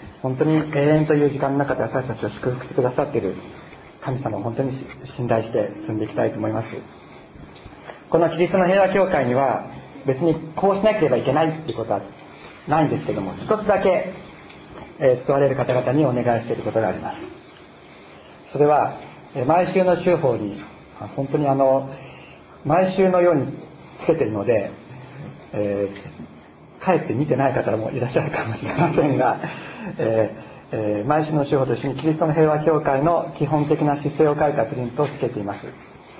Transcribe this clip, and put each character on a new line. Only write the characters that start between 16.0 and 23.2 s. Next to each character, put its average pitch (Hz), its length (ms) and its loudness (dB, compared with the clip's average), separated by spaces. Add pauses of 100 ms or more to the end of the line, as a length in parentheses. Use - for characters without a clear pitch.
お 123 80 2
願 123 80 0 (160)
い 110 40 -4
し - 40 -8
て 117 80 -4
い - 40 -2
る 113 40 -6
こ 110 100 -4
と 110 80 0
が 107 100 2
あ - 20 0
り - 80 -6
ま - 140 -8
す。 - 120 -14 (1300)
そ 143 80 0
れ 147 80 6
は、 143 320 2 (340)
え 139 80 -4
ー、 120 60 -2
毎 175 180 4
週 185 180 2
の 180 140 4
週 175 180 2
報 147 200 2
に、 104 260 -6 (380)
あ、 107 160 -10
本 139 120 -2
当 151 120 0
に 147 80 2
あ 135 80 4
の、 135 340 4 (760)
毎 185 260 2
週 190 180 4
の 180 120 4